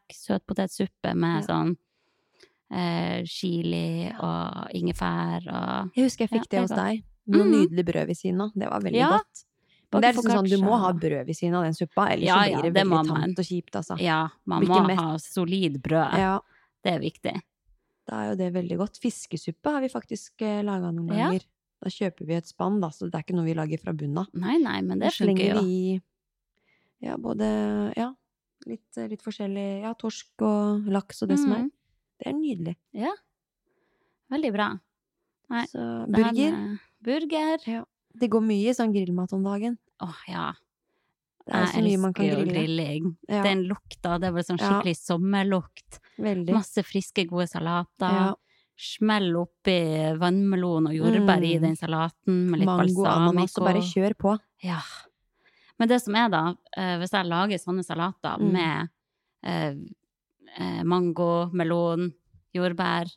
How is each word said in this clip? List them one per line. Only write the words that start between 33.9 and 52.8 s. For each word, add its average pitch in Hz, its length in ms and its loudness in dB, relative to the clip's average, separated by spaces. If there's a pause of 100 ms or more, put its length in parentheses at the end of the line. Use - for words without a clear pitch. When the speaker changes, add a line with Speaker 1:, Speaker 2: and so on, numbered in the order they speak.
Speaker 1:
Veldig 277 220 -2
bra. 208 160 0 (840)
Nei, 233 160 -2
Speaker 2:
Så 233 400 -6
Speaker 1:
det 220 180 4
her 233 80 2
Speaker 2:
burger. 285 240 2
Speaker 1:
med 208 220 -6 (240)
burger. 311 640 -2
Speaker 2:
Ja. 226 180 -6 (340)
Det 233 120 0
går 220 140 4
mye 220 300 2
sånn 226 200 0
grillmat 180 380 -2
om 190 100 -2
dagen. 202 360 -4 (240)
Speaker 1:
Åh, 165 140 -8 (120)
ja. - 240 -4 (920)
Speaker 2:
Det - 80 -4
er 180 100 2
Speaker 1:
Jeg 175 100 0
Speaker 2:
så 220 80 2
mye 196 180 4
man 190 140 2
kan - 120 0
Speaker 1:
elsker - 120 2
jo 196 60 2
Speaker 2:
grille. 180 100 0
Speaker 1:
grilling. 160 640 -2 (120)
Speaker 2:
Ja. 202 140 0
Speaker 1:
Den 190 240 2
lukta, 175 540 -4
det 185 120 0
var 170 100 0
sånn 175 180 -2
Speaker 2:
Ja. 202 80 0 (140)
Speaker 1:
skikkelig 175 140 0
sommerlukt. 190 1040 -2 (200)
Speaker 2:
Veldig. 190 360 0
Speaker 1:
Masse 208 300 0
friske, 196 440 -2
gode 175 200 -2
salater. 175 640 -2
Speaker 2:
Ja. 190 220 2 (440)
Speaker 1:
Smell 208 580 0
oppi 160 800 0
vannmelon 180 680 2
og 151 80 0
jordbær 190 500 4
i 170 140 2
Speaker 2:
Mm. - 20 0
Speaker 1:
den 160 160 2
salaten 165 760 0
med 165 100 0
litt 190 60 4
Speaker 2:
Mango, 185 380 2